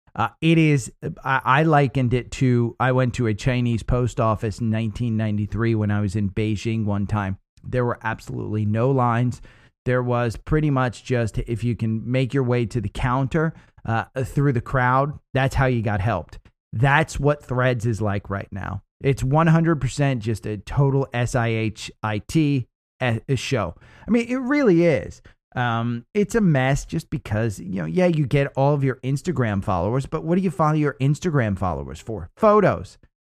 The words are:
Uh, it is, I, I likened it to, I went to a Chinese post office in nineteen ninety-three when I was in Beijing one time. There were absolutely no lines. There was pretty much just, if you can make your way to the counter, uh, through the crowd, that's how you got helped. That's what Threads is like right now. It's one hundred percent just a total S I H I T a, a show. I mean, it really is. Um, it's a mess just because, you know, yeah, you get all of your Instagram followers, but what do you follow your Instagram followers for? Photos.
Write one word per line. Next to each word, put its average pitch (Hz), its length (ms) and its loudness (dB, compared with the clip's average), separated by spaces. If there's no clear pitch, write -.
Uh, 107 140 -2
it 165 180 4
is, 147 320 2
I, 131 200 -2
I 135 200 4
likened 139 500 2
it 120 200 -2
to, 120 460 2
I 127 120 2
went 127 240 0
to 123 100 -2
a 107 80 0
Chinese 123 480 0
post 123 380 -2
office 110 400 0
in 117 100 -2
nineteen 110 480 -2
ninety-three 107 580 0
when 104 160 0
I 104 100 0
was 101 140 -2
in 101 140 0
Beijing 110 560 -2
one 101 220 -2
time. 98 320 -4
There 123 200 -2
were 120 200 -2
absolutely 107 640 -6
no 110 260 2
lines. 123 500 0
There 127 180 0
was 120 340 -2
pretty 156 320 0
much 127 340 0
just, 120 360 -2
if 117 240 -4
you 120 120 0
can 113 340 -4
make 131 220 0
your 135 120 0
way 120 240 0
to 123 120 -4
the 101 100 -4
counter, 135 640 -2
uh, 113 200 -2
through 143 300 0
the 117 80 -2
crowd, 135 560 0
that's 131 220 0
how 135 100 4
you 123 160 0
got 104 180 -2
helped. 92 400 -4
That's 143 460 2
what 143 240 0
Threads 123 420 0
is 110 160 -2
like 101 280 -4
right 98 220 -6
now. 95 320 -8
It's 135 220 0
one 151 240 4
hundred 160 340 4
percent 135 400 -2
just 110 240 -4
a 107 120 -6
total 139 540 0
S 120 220 -2
I 117 140 0
H 110 440 -4
I 107 160 -2
T 143 480 0
a, 117 260 0
a 139 80 0
show. 101 380 -2
I 185 40 -2
mean, 233 160 2
it 247 100 -2
really 247 480 4
is. 127 380 -2
Um, 120 500 -2
it's 208 180 0
a 233 80 2
mess 135 420 2
just - 280 -8
because, 110 480 -4
you 180 220 -8
know, 160 40 -6
yeah, 180 220 2
you 151 180 2
get 139 300 0
all 139 180 2
of 143 100 -2
your 127 200 0
Instagram 127 600 -2
followers, 104 440 0
but 160 160 -6
what 165 120 0
do 196 60 2
you 190 80 0
follow 151 240 0
your 151 260 0
Instagram 139 600 0
followers 71 400 -4
for? 98 360 -10
Photos. 165 640 4